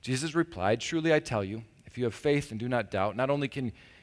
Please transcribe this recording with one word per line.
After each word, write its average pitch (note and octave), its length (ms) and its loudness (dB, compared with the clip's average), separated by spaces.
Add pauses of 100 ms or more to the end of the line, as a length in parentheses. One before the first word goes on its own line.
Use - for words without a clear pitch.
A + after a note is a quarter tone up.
Jesus C#3+ 360 -2
replied, A#2 440 2
"Truly D#3+ 320 2
I D3+ 60 6
tell B2 240 -2
you, G#2+ 220 -6 (220)
if - 120 -14
you A#2+ 60 0
have A#2 100 0
faith D3 380 0
and G#2+ 80 -6
do A#2+ 80 -4
not A#2+ 200 0
doubt, G2+ 280 0
not C3 120 2
only C#3+ 200 2
can, B2+ 240 -4 (300)